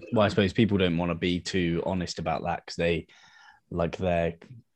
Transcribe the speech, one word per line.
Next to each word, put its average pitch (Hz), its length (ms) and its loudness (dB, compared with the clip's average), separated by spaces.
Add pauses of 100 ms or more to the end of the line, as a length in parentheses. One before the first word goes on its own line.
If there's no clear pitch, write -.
(140)
Well, 107 120 4
I 95 40 4
suppose 95 240 2
people 101 240 4
don't 90 200 4
wanna 85 180 0
be 87 260 0
too 85 440 -2
honest 90 340 -4
about 80 260 -2
that 85 200 -4
'cause - 120 -14
they, 85 300 0 (640)
like, 85 280 -2
their 85 380 0 (400)